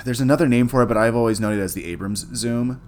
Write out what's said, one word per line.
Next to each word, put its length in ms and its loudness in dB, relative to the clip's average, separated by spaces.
there's 160 -2
another 260 4
name 220 4
for 120 2
it, 60 6
but 100 0
I've 180 2
always 260 2
known 160 0
it 40 -2
as 120 -4
the 120 -8
Abrams 400 -6
zoom. 520 -2